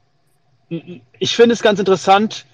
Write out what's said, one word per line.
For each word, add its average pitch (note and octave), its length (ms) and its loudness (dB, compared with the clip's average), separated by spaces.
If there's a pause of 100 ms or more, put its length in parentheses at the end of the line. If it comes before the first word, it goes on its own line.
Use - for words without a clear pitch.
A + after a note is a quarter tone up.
(680)
ich - 680 -10
finde A#3 180 4
es - 80 -6
ganz G#3 160 0
interessant, G3 760 0